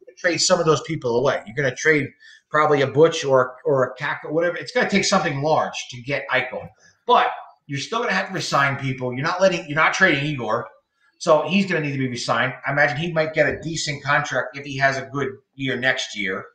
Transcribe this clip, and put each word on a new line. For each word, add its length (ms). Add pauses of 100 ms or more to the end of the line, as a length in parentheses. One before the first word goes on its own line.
gonna 140
trade 200
some 220
of 60
those 160
people 380
away. 260
You're 100
gonna 180
trade 320 (440)
probably 300
a 60
Butch 400
or, 300 (100)
or 180
a 120
Kaka, 360
whatever. 240
It's 160
gonna 160
take 160
something 380
large 320 (160)
to 100
get 300
Eichel. 360 (400)
But 240 (360)
you're 140
still 200
gonna 120
have 160
to 60
re-sign 420
people. 360
You're 140
not 140
letting, 280
you're 80
not 160
trading 320
Igor. 420 (520)
So 300
he's 180
gonna 140
need 120
to 60
be 100
re-signed. 460 (120)
I 60
imagine 240
he 160
might 220
get 140
a 120
decent 440
contract 520
if 80
he 140
has 180
a 160
good 160 (280)
year 200
next 400
year. 380